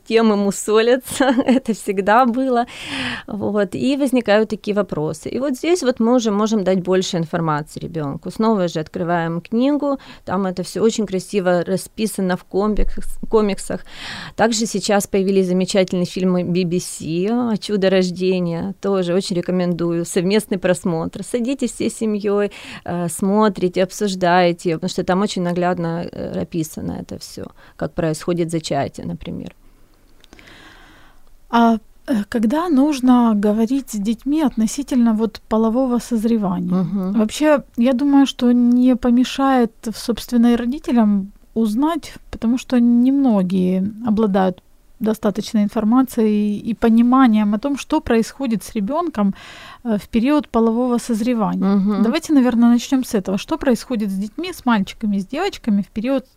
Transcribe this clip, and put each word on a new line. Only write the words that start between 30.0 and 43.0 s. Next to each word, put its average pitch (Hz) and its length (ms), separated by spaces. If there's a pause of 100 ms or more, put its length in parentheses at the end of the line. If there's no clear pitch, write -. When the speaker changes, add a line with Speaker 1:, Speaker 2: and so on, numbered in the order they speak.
Speaker 2:
А, 233 260 (320)
э, 220 220
когда 254 400
нужно 254 640
говорить 220 560
с 220 60
детьми 233 440
относительно 233 720
вот 214 360
полового 233 500
созревания? 202 760
Speaker 1:
Мгм. 185 400
Speaker 2:
Вообще, 262 500 (140)
я 240 160
думаю, 277 320
что 262 280
не 247 420
помешает, 247 760 (240)
собственно, 240 580
и - 20
родителям 233 760 (240)
узнать, 247 580 (180)
потому 233 260
что 247 220
немногие 220 1040 (240)